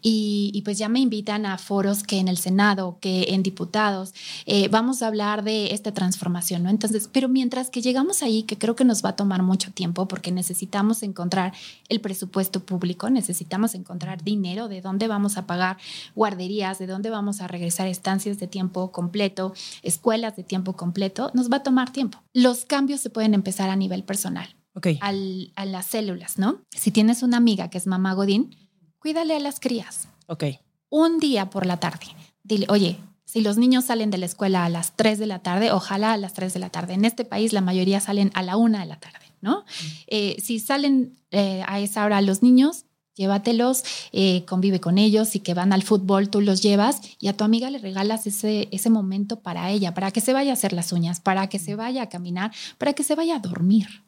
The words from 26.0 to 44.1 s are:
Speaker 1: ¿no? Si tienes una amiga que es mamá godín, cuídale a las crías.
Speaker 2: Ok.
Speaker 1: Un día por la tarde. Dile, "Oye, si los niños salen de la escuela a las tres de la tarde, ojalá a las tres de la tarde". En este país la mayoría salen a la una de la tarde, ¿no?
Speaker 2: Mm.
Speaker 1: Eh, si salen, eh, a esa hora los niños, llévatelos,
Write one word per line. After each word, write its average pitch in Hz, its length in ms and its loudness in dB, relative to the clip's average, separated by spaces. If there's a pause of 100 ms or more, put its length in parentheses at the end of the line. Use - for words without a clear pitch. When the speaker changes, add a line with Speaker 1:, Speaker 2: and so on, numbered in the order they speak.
Speaker 1:
¿no? 214 220 0 (100)
Si - 220 0
tienes 233 320 4
una 240 120 4
amiga 208 320 4
que 180 100 -8
es 180 100 -4
mamá 190 260 0
godín, 196 400 2 (460)
cuídale 320 340 -2
a 294 60 -2
las 285 180 -6
crías. 240 480 -6 (220)
Speaker 2:
Ok. 160 160 -6 (440)
Speaker 1:
Un 320 300 4
día 196 320 0
por 190 160 -2
la 175 140 -2
tarde. 160 260 -6 (380)
Dile, 202 240 0
"Oye, 196 320 2 (240)
si - 160 -2
los 208 160 2
niños 254 300 4
salen 220 260 0
de 185 60 -2
la 180 80 -2
escuela 185 380 2
a 170 40 2
las 170 260 -2
tres 214 240 2
de 214 80 -4
la 190 140 -6
tarde, 202 320 2
ojalá 202 400 2
a 220 40 2
las 196 160 -4
tres 185 220 -6
de 180 60 -4
la 180 100 -8
tarde". 175 240 -6
En 196 100 4
este 233 200 0
país 220 280 0
la 208 80 2
mayoría 185 380 2
salen 196 360 2
a 185 100 -2
la 185 120 -4
una 220 220 4
de 180 80 -8
la 156 140 -14
tarde, - 260 -20 (140)
¿no? 302 220 -2
Speaker 2:
Mm. - 20 -20 (420)
Speaker 1:
Eh, 208 340 -2
si 226 200 -4
salen, 277 560 0 (160)
eh, 190 340 0
a 202 140 -2
esa 202 240 -2
hora 208 180 4
los 196 220 2
niños, 254 400 6 (300)
llévatelos, 226 720 2 (280)